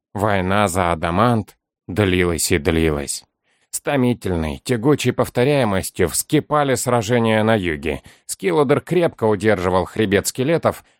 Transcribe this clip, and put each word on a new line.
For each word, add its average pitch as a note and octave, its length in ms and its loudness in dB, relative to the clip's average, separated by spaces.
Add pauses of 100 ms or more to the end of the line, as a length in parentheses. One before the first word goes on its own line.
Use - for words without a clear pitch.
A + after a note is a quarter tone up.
(120)
Война G2+ 560 0
за F2 240 0
Адамант F#2+ 680 0 (300)
длилась F2+ 640 0
и F2 60 4
длилась. D#2 640 0 (500)
С - 60 -10
томительной, G#2 840 -2
тягучей B2 500 0
повторяемостью A#2 960 0
вскипали C#3+ 680 0
сражения A2+ 640 0
на A2+ 140 4
юге. D2+ 480 -4 (220)
Скилудер D3 540 0
крепко E3 440 -2
удерживал F#2 600 2
хребет G2 440 0
скелетов, B2+ 560 -2 (160)